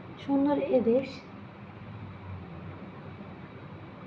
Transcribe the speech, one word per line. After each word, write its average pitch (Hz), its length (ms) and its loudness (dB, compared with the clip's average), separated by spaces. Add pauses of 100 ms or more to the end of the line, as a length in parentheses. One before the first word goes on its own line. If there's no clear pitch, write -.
(260)
সুন্দর 277 320 6
এ - 220 6
দেশ 233 280 6 (3000)